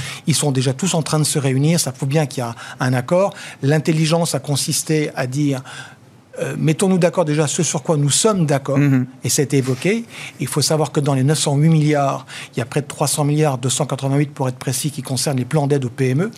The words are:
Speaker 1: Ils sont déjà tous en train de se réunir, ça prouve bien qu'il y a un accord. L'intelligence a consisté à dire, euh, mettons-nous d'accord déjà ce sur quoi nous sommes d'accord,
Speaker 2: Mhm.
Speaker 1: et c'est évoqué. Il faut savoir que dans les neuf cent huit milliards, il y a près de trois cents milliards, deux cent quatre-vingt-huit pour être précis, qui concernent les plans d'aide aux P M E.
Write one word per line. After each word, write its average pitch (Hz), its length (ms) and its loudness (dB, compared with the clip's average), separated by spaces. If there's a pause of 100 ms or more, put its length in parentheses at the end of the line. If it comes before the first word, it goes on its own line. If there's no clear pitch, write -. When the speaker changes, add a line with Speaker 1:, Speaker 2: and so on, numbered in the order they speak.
(260)
Speaker 1:
Ils 127 80 2
sont 147 180 0
déjà 131 200 0
tous 170 220 -2
en 160 80 0
train 156 160 0
de 151 60 2
se - 140 -2
réunir, 139 400 2
ça 135 140 -2
prouve 139 160 -6
bien 151 160 2
qu'il 131 180 -6
y 117 40 -4
a 117 80 -8 (260)
un 127 140 2
accord. 175 400 0 (280)
L'intelligence 156 720 2
a 143 40 -2
consisté 147 760 -2
à 147 120 -4
dire, 135 360 -2 (800)
euh, 139 160 -4
mettons-nous 185 400 2
d'accord 170 280 2
déjà 151 240 2
ce - 160 -2
sur - 180 -2
quoi 165 140 0
nous 143 120 2
sommes 190 380 2
d'accord, 139 320 0
Speaker 2:
Mhm. 135 260 4 (200)
Speaker 1:
et 123 40 -2
c'est 127 240 0
évoqué. 143 520 0 (340)
Il 147 80 -2
faut 143 160 -2
savoir 151 300 0
que 160 80 0
dans 143 120 0
les 131 120 2
neuf 151 160 2
cent 143 160 0
huit 147 120 4
milliards, 147 560 2 (300)
il 139 60 -2
y - 20 -2
a - 20 -2
près - 160 -2
de 147 60 -8
trois - 220 -2
cents 151 160 0
milliards, 147 340 2
deux 127 100 -2
cent 143 160 0
quatre-vingt-huit 139 480 0
pour 131 160 -4
être 127 80 -6
précis, 135 360 -4
qui 127 100 -8
concernent 135 340 -2
les 123 80 0
plans 143 220 0
d'aide 139 180 2
aux 117 60 -4
P 127 200 0
M 139 120 2
E. 220 160 -2